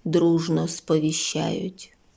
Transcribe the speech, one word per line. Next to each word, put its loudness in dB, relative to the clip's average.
дружно 2
сповіщають. -4